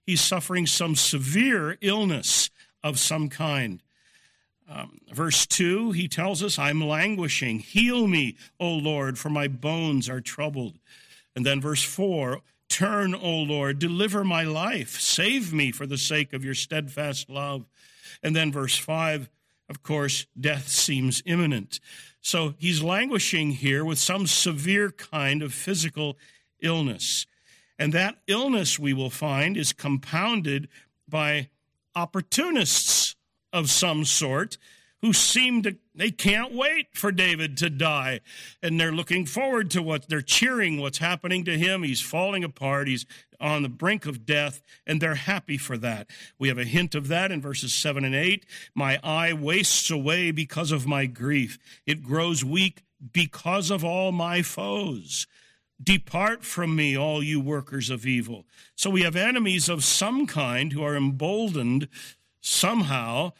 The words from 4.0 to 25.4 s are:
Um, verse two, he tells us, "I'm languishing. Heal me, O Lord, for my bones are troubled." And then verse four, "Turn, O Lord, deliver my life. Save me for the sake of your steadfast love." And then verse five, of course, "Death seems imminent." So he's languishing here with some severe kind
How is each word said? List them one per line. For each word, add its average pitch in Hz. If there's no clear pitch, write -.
Um, -
verse 151
two, 196
he 170
tells 175
us, 208
"I'm 147
languishing. 151
Heal 233
me, 151
O 175
Lord, 143
for 156
my 147
bones 143
are 127
troubled." 139
And 127
then 139
verse 143
four, 156
"Turn, 202
O 165
Lord, 143
deliver 190
my 165
life. 165
Save 208
me 143
for -
the 139
sake 147
of 135
your 135
steadfast 143
love." 139
And 160
then 160
verse 139
five, 156
of 143
course, 143
"Death 139
seems 131
imminent." 165
So 156
he's 160
languishing 180
here 139
with 160
some 190
severe 180
kind 147